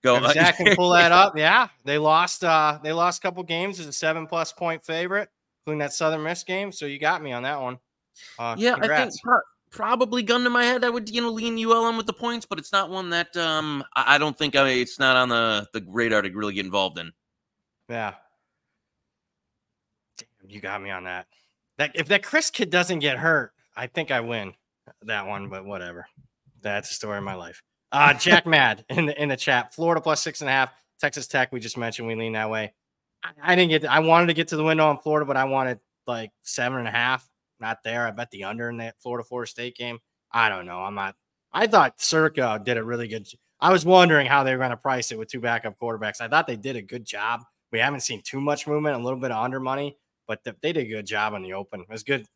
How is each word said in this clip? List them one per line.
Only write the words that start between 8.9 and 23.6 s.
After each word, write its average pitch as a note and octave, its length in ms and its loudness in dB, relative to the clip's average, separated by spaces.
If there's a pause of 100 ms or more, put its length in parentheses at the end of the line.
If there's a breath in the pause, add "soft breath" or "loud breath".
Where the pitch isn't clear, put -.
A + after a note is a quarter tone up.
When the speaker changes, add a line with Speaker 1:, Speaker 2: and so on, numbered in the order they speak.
Speaker 2:
congrats. - 80 -14
Speaker 1:
pro-, A#3+ 180 0 (300)
probably A#3 540 -2
gun A#3+ 200 0
to B3 60 2
my A#3+ 140 2
head, B3 200 2
I B3 60 0
would, A#3 180 -6
you A3+ 140 -4
know, A#3 80 -2
lean A3+ 300 -4
U A3+ 120 2
L A3+ 160 4
M A#3 100 0
with A3 100 -6
the A3+ 60 -6
points, A#3 340 -8
but F#3 100 -6
it's D3 140 -12
not G3 180 0
one F#3 220 -6
that, E3+ 260 -2
um, D#3 460 -2 (120)
I, C3 200 4
I - 20 6
don't D3 180 0
think C#3+ 200 -2
I, C#3 140 6
it's B2 280 -2
not C3 180 4
on B2+ 140 4
the, A2+ 420 0
the G#2+ 160 -8
radar G#2+ 360 2
to F#2+ 80 -4
really G#2 240 -6
get G2 100 -4
involved F#2 320 -2
in. E2+ 140 -12 (800)
Speaker 2:
Yeah. A2 260 -6 (2000)
Damn, - 320 -20
you G#2 100 -18
got G2 220 -8
me G2 80 -12
on F#2 140 -10
that. F2+ 240 -12 (500)
That, D3 160 -2
if D#3+ 140 -4
that G3+ 160 2
Chris - 260 0
kid F#3 220 -4
doesn't F3 280 2
get C#3 180 0
hurt, D3+ 360 0 (220)